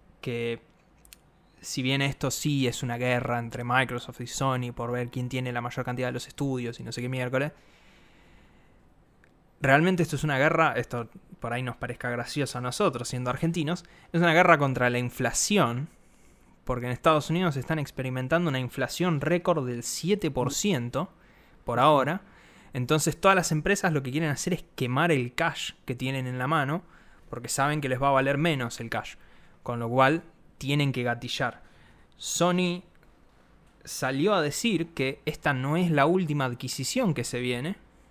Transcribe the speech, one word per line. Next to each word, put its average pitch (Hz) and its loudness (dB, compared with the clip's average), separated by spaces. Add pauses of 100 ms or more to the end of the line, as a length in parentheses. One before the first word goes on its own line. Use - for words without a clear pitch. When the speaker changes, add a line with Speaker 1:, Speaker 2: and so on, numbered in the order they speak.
(200)
Speaker 1:
que 117 -6 (1000)
si - -6
bien 135 0
esto 139 -2
sí 139 0
es - -4
una 120 -4
guerra 123 0
entre 120 -8
Microsoft 123 -2
y 123 -10
Sony 127 -2
por 120 -6
ver 123 -4
quién 123 -6
tiene 127 -4
la 120 -4
mayor 120 -6
cantidad 123 -4
de 123 -4
los 123 -8
estudios 127 -4
y 120 -12
no 113 -10
sé 123 -8
qué 123 -4
miércoles, 131 -2 (2000)
realmente 160 4
esto - -2
es 135 -4
una 147 0
guerra, 151 4
esto 120 -4 (320)
por 117 -6
ahí 123 -4
nos 123 -6
parezca 120 -8
gracioso 120 -4
a - -6
nosotros 127 -2
siendo 123 -4
argentinos, 165 -2 (280)
es 165 2
una 170 6
guerra 170 8
contra 127 2
la 123 0
inflación, 123 0 (760)
porque 123 -4
en 123 -2
Estados 151 4
Unidos 165 2
están 151 -2
experimentando 131 -2
una 131 0
inflación 135 -2
récord 160 0
del 120 -6
siete 175 -2
por 123 0
ciento 139 -2 (540)
por 120 0
Speaker 2:
Ujú. 135 8
Speaker 1:
ahora. 147 4 (520)
Entonces 147 0
todas 196 8
las 180 2
empresas 175 2
lo 147 0
que 123 -6
quieren 156 0
hacer 160 -2
es - -2 (120)
quemar 135 0
el 127 0
cash - -2 (120)
que 123 -6
tienen 127 -4
en 127 -6
la 127 -2
mano, 151 0 (460)
porque 120 -4
saben 147 0
que 139 -2
les 127 0
va 139 2
a 139 4
valer 135 4
menos 143 0
el 117 -10
cash, - -6 (480)
con 120 -4
lo 117 -4
cual 131 6 (360)
tienen 139 2
que 123 -2
gatillar. 120 -4 (540)
Sony 180 0 (1040)
salió 139 0
a 180 4
decir 165 -2
que 135 -2
esta 147 -2
no 135 0
es 175 2
la 143 4
última 156 2
adquisición 131 -2
que 120 -2
se 123 -4
viene, 123 -4 (340)